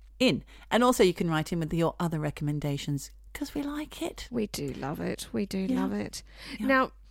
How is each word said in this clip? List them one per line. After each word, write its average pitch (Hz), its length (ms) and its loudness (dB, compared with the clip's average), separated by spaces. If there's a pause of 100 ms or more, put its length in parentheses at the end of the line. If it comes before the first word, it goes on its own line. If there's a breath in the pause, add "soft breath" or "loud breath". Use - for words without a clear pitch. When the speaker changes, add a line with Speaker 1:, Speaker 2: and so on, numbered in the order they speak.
(180)
Speaker 1:
in. - 260 2 (260 soft breath)
And 226 140 6
also 247 180 6
you 180 120 8
can 170 160 0
write 156 220 0
in 170 80 0
with 160 120 -2
your 165 260 2
other 165 220 0
recommendations 147 880 -2 (220)
'cause - 220 -8
we 294 80 -2
like 294 400 -8
it. - 280 -8
Speaker 2:
We 226 180 -2
do 139 260 -6
love 143 260 -6
it. - 320 -4
We 208 140 -2
do 196 140 -4
Speaker 1:
Yeah. 190 200 0
Speaker 2:
love 190 140 0
it. - 280 -8 (360 loud breath)
Speaker 1:
Yeah. 214 80 -4
Speaker 2:
Now, 269 260 4 (180)